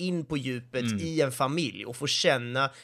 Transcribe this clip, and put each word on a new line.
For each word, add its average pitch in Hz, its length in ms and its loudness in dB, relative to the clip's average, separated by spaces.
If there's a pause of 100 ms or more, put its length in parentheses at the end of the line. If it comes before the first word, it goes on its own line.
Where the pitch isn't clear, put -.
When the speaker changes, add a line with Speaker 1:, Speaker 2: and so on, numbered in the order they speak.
Speaker 1:
in 175 240 0
på 156 120 -2
djupet 127 440 -4
Speaker 2:
Mm. 113 180 0
Speaker 1:
i 160 220 2
en 135 100 2
familj 135 540 -2
och 123 100 -8
får 143 120 -4
känna 135 600 2 (140)